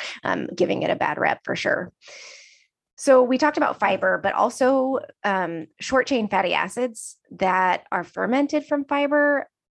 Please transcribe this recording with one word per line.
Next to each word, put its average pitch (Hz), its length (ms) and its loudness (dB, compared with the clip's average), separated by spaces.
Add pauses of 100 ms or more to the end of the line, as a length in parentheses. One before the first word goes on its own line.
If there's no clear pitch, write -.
(220)
um, - 320 -4
giving - 280 0
it - 80 0
a - 60 -2
bad - 220 -2
rep - 260 0
for - 120 -4
sure. 180 340 -2 (1080)
So 262 260 6
we 254 160 2
talked 302 180 2
about - 240 0
fiber, 190 420 2
but 196 120 0
also, 262 680 2 (240)
um, 180 440 -2 (120)
short 254 260 0
chain 226 220 0
fatty 190 240 0
acids 220 640 -4 (140)
that 185 600 0
are 175 140 -4
fermented 277 600 -2
from 285 180 -2
fiber 285 640 0 (280)